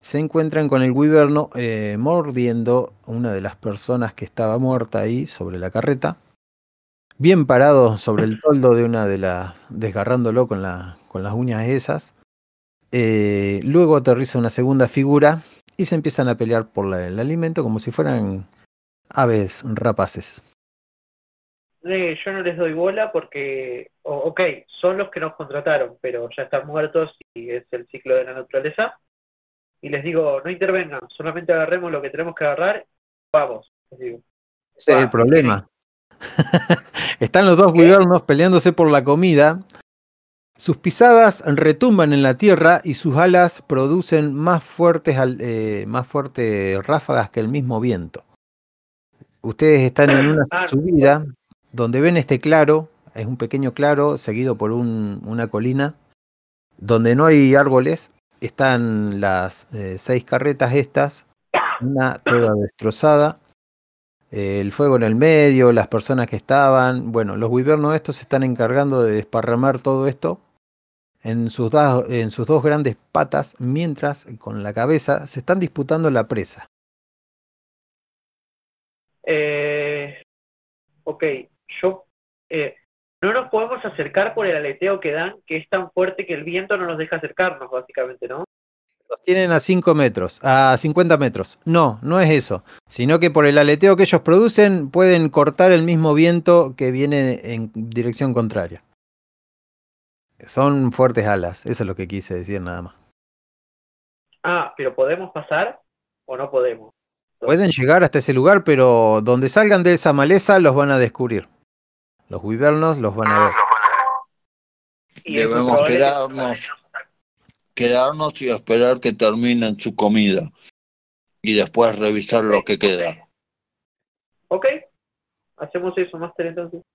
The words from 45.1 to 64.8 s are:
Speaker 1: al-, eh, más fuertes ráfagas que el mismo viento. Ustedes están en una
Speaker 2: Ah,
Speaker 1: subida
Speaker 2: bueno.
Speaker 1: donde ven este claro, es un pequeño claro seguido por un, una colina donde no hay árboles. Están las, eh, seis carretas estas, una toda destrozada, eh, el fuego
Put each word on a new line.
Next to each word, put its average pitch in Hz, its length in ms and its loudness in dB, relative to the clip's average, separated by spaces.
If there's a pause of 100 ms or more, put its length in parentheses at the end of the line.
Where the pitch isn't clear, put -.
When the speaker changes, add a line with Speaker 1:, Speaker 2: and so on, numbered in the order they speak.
Speaker 1:
al-, 131 200 0
eh, 110 480 -6
más 123 200 -6
fuertes 107 800 -4
ráfagas 139 420 -2
que 117 120 -6
el 110 80 -4
mismo 123 300 -4
viento. 98 440 -6 (1160)
Ustedes 143 400 4
están 131 280 4
en 139 200 4
una 151 200 0
Speaker 2:
Ah, - 180 -4
Speaker 1:
subida 143 520 2
Speaker 2:
bueno. 147 140 -12 (400)
Speaker 1:
donde 120 280 -2
ven 170 160 2
este 131 220 0
claro, 156 500 2 (240)
es 110 140 -10
un 123 100 -8
pequeño 127 360 -4
claro 143 440 0
seguido 117 400 -4
por 104 140 -2
un, 113 540 -4
una 113 220 -6
colina 127 460 -4 (840)
donde 117 380 2
no 151 100 4
hay 143 280 6
árboles. 139 580 2 (300)
Están 113 800 -2
las, 95 520 -4
eh, 95 240 -10
seis 123 280 -4
carretas 135 500 -2
estas, 143 500 -2 (560)
una 131 340 -2
toda 120 380 0
destrozada, 147 880 0 (880)
eh, 101 300 -6
el 101 140 -6
fuego 139 240 2